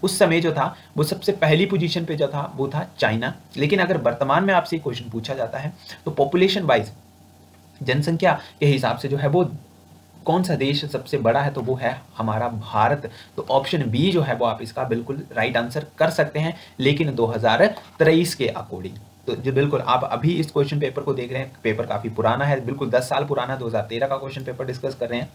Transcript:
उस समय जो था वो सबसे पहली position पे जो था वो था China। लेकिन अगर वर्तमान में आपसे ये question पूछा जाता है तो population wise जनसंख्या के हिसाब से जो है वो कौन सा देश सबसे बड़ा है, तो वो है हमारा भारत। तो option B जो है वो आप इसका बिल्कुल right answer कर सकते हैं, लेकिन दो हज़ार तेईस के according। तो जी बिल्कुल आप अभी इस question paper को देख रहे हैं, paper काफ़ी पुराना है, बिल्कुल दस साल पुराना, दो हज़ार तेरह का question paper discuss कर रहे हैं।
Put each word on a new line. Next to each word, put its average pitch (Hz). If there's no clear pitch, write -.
उस 185
समय 170
जो 165
था 143
वो 151
सबसे -
पहली 165
position 175
पे 160
जो 147
था 143
वो 135
था 160
China। 117
लेकिन 151
अगर 180
वर्तमान 135
में 196
आपसे 170
ये 151
question 120
पूछा 113
जाता 131
है 147
तो 156
population 185
wise 120
जनसंख्या 147
के 156
हिसाब 131
से -
जो 135
है 143
वो 156
कौन 175
सा 180
देश 139
सबसे 139
बड़ा 120
है, 147
तो 139
वो 127
है 127
हमारा 113
भारत। 113
तो -
option 135
B 135
जो 170
है 135
वो 120
आप 113
इसका 117
बिल्कुल 127
right 120
answer 120
कर 160
सकते 151
हैं, 165
लेकिन 143
दो 117
हज़ार 113
तेईस 160
के 120
according। 92
तो 120
जी 131
बिल्कुल 143
आप 127
अभी 120
इस 156
question 143
paper 135
को 139
देख 123
रहे 131
हैं, -
paper 113
काफ़ी 107
पुराना 117
है, 135
बिल्कुल 135
दस 123
साल 139
पुराना, 131
दो 127
हज़ार 110
तेरह 113
का 135
question 135
paper 127
discuss 131
कर 117
रहे 120
हैं। -